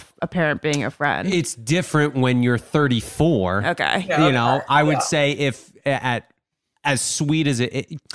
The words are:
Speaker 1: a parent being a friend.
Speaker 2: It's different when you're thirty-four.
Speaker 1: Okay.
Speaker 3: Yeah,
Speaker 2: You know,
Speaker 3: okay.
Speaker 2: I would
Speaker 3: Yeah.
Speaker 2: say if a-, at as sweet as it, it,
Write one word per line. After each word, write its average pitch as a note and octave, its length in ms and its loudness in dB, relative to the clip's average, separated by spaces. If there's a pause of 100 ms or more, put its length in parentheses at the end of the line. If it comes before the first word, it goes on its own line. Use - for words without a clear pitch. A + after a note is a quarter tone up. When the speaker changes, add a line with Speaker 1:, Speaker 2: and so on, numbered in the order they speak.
(240)
Speaker 1:
a F3 40 -4
parent D#3 360 -2
being C#3+ 220 0
a A#2+ 40 -2
friend. C#3+ 420 -2
Speaker 2:
It's F3 220 -2
different D3 600 0
when B2+ 280 2
you're A#2+ 140 2
thirty-four. B2 1120 0
Speaker 1:
Okay. E3+ 400 -2
Speaker 3:
Yeah, D#3 180 2
Speaker 2:
You C#3 60 4
know, B2 260 2
Speaker 3:
okay. - 120 -6
Speaker 2:
I D3 140 4
would D3+ 100 2
Speaker 3:
Yeah. C#3+ 60 0
Speaker 2:
say D3 340 0
if - 380 -4 (140)
a-, C#3+ 40 0
at B2 400 -2 (560)
as C#3 160 0
sweet D3+ 460 0
as B2+ 140 0
it, B2+ 120 -2
it, C#3 260 -8 (160)